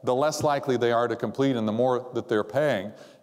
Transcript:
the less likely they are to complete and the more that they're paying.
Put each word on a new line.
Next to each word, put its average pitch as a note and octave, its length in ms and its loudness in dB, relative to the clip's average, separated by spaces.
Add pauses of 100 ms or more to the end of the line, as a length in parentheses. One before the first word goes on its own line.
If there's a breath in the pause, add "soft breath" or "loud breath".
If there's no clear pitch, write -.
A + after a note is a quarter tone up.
the B2 120 2
less D3 280 0
likely C#3 340 0
they A#2 140 2
are A#2 160 2
to A2+ 80 -2
complete C3 400 0
and A2 120 -2
the G#2 40 0
more B2 420 0
that A#2 140 -4
they're G#2+ 160 2
paying. A#2+ 480 -2 (320 loud breath)